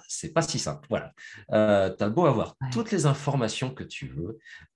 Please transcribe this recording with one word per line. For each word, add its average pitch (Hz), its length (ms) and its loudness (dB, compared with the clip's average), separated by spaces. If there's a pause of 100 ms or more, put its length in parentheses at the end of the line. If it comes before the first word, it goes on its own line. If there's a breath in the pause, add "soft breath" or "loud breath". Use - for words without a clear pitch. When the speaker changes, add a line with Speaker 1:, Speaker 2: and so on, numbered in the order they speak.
Speaker 1:
c'est - 260 -10
pas 165 80 2
si 160 180 -2
simple. 76 300 -6
Voilà. - 240 -4 (400 loud breath)
Euh, 104 360 6
t'as 98 200 -2
beau 151 160 4
avoir 113 360 2
Speaker 2:
Ouais. 131 100 -4
Speaker 1:
toutes 226 200 -2
les 165 140 2
informations 131 680 0
que - 100 -12
tu - 240 -12
veux, 82 300 -8 (380 loud breath)